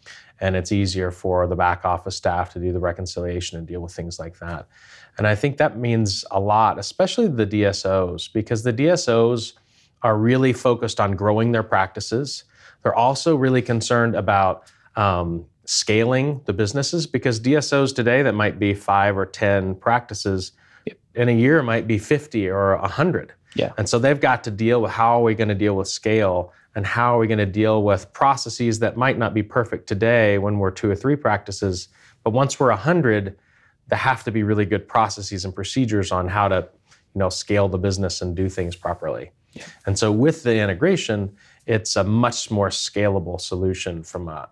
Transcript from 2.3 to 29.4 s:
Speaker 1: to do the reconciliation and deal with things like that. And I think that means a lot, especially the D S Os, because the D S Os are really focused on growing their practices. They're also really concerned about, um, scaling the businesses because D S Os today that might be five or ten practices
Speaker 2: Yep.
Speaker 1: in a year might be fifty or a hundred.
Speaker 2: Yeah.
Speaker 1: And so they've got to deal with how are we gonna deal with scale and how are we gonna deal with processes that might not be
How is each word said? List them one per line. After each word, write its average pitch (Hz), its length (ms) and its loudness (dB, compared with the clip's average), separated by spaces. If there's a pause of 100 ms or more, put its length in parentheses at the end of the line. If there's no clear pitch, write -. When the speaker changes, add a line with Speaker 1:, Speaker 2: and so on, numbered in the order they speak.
Speaker 1:
to 90 60 -10
do 90 120 -4
the 90 80 -2
reconciliation 90 800 -6
and 82 100 -12
deal 87 140 -10
with 85 100 -12
things 85 260 -12
like 82 220 -12
that. 85 280 -10 (500)
And 107 100 0
I 107 80 2
think 139 220 -2
that 151 200 0
means 113 540 0
a 98 80 0
lot, 104 400 2
especially 190 480 0
the 113 200 0
D 104 180 2
S 95 200 0
Os, 92 440 -2
because 110 340 -4
the 123 80 0
D 131 160 0
S 175 220 2
Os 117 440 2 (500)
are 113 120 4
really 127 380 4
focused 120 480 0
on 101 140 0
growing 107 360 2
their 110 120 2
practices. 110 800 -2 (380)
They're 101 100 2
also 135 420 2
really 131 280 2
concerned 117 520 2
about, 98 480 2 (320)
um, 87 500 0 (200)
scaling 127 800 0
the - 80 -2
businesses 139 540 -2
because 120 320 -2
D 127 160 2
S 143 180 0
Os 139 180 2
today 123 300 2
that 117 140 2
might 104 240 0
be 101 160 2
five 101 420 2
or 95 80 -2
ten 98 480 0
practices 104 800 -2 (340)
Speaker 2:
Yep. - 120 -12 (180)
Speaker 1:
in 123 140 2
a - 40 4
year 135 300 4
might 113 240 -2
be 110 100 2
fifty 113 500 -2
or 98 260 2
a 95 140 0
hundred. 135 460 -2 (220)
Speaker 2:
Yeah. - 220 -2
Speaker 1:
And 107 120 -2
so 123 80 2
they've 135 240 2
got 127 220 2
to 117 80 -8
deal 113 300 2
with 98 100 -2
how 117 280 4
are 117 40 4
we 113 100 4
gonna 104 220 0
deal 101 200 2
with 95 120 -2
scale 98 680 0 (220)
and 104 100 -4
how 120 300 2
are 117 40 4
we 110 80 2
gonna 107 200 2
deal 107 340 2
with 101 320 0
processes 123 680 0
that 107 160 -2
might 127 220 0
not 110 160 -2
be 107 80 0